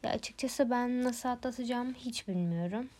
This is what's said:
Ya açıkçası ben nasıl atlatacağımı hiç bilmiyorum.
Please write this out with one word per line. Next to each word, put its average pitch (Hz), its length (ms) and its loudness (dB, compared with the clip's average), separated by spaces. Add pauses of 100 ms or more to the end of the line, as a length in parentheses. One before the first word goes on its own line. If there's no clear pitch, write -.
Ya 226 80 2
açıkçası 240 600 0
ben 247 340 2
nasıl 247 240 0
atlatacağımı 247 640 -2
hiç 247 360 -6
bilmiyorum. 180 600 0 (120)